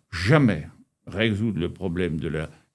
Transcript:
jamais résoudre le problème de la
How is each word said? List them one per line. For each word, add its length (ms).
jamais 560
résoudre 520
le 100
problème 480
de 100
la 220